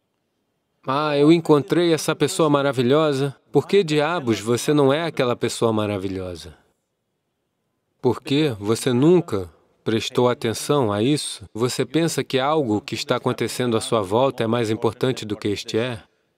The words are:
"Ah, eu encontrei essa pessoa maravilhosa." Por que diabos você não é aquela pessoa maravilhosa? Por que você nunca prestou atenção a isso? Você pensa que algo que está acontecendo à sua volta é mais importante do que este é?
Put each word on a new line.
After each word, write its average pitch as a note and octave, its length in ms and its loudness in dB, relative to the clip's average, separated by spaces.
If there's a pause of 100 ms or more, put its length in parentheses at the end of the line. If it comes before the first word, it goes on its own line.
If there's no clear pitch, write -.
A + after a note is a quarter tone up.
(880)
"Ah, D3 280 0
eu D3 160 6
encontrei D#3+ 600 4
essa D#3 220 0
pessoa D3+ 360 2
maravilhosa." C#3 880 2 (140)
Por C#3 160 2
que G3+ 160 4
diabos D3+ 560 0
você A#2 360 0
não C#3 180 4
é D#3+ 120 0
aquela C3 300 0
pessoa A#2 380 0
maravilhosa? F#2+ 840 -4 (1500)
Por B2 180 0
que D3 300 0 (100)
você A2 320 -2
nunca B2 580 2 (320)
prestou A2+ 460 0
atenção A#2+ 640 -2
a G#2 100 0
isso? C3+ 520 -4
Você A#2+ 320 -2
pensa D3+ 360 -2
que C3 160 -2
algo C3 440 0
que - 120 -10
está B2 220 -4
acontecendo B2 580 -2
à A2 60 2
sua A2 220 -2
volta A#2+ 420 0
é - 20 -2
mais A2+ 220 -2
importante A2+ 560 -2
do G#2 140 -8
que - 100 -6
este G2+ 300 -4
é? A#2 240 -6 (360)